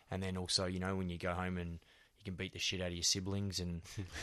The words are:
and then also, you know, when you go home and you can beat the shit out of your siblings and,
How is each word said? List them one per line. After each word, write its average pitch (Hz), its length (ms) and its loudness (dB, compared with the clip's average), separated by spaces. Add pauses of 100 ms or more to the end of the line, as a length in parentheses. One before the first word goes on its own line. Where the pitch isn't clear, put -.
(100)
and 95 120 0
then 92 140 0
also, 92 300 2
you 92 140 0
know, 95 160 2
when 92 140 0
you 87 80 -2
go 90 140 0
home 92 260 0
and 85 140 -2 (460)
you - 60 -16
can 101 100 -2
beat 92 180 -4
the - 60 -8
shit - 220 0
out 90 80 2
of 87 60 0
your 85 80 -2
siblings 98 580 2
and, 87 220 0 (400)